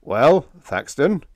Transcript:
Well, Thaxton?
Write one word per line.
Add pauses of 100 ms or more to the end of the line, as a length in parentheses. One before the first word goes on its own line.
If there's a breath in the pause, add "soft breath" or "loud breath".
Well, (160)
Thaxton? (120)